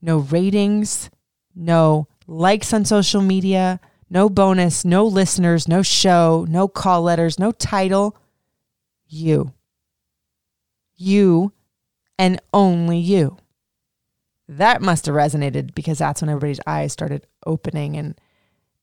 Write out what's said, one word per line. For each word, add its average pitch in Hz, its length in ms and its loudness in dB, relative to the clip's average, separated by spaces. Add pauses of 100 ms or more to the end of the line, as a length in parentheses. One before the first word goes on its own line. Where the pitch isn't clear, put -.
No 165 160 0
ratings, 196 960 -2 (420)
no 165 540 2 (180)
likes 180 480 -2
on 214 100 2
social 202 380 2
media, 190 580 0 (300)
no 190 180 2
bonus, 190 580 2
no 185 200 4
listeners, 185 640 0
no 175 160 2
show, 170 680 2
no 180 180 0
call 180 360 0
letters, 170 340 0
no 202 140 0
title. 196 680 -2 (920)
You. 156 460 -2 (1400)
You 190 580 2 (640)
and 185 240 0 (100)
only 170 460 2
you." 175 400 0 (1080)
That 190 320 2
must 175 280 0
have 143 80 -2
resonated 143 580 -2
because 151 240 -6
that's 147 240 -4
when 156 80 -2
everybody's 147 380 -4
eyes 151 260 -6
started 143 320 -8 (220)
opening. 151 500 -6
And 147 160 -10 (680)